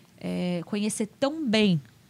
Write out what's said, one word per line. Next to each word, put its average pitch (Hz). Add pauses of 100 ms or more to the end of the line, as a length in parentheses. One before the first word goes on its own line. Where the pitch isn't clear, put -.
(180)
é, 180
conhecer 208 (140)
tão 302
bem 208 (320)